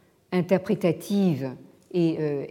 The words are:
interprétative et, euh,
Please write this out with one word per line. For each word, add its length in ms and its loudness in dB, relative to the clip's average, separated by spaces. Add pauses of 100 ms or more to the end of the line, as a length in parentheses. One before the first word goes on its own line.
(300)
interprétative 1200 0 (420)
et, 260 2
euh, 320 -2